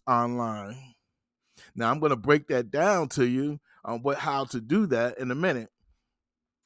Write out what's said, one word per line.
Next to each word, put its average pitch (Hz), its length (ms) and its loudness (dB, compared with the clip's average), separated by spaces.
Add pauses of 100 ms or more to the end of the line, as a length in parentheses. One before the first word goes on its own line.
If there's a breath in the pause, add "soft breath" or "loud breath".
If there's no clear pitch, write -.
online. 120 880 -2 (800 loud breath)
Now, 117 160 0
I'm 147 100 0
gonna 147 160 2
break 143 320 2
that 120 220 0
down 170 400 2
to 127 160 2
you 143 340 -2 (240 soft breath)
on 117 180 -6
what, 139 160 0
how 139 280 -2
to 123 140 -6
do 180 260 2
that 120 320 0
in 123 120 -4
a 127 40 -2
minute. 143 360 -2 (960)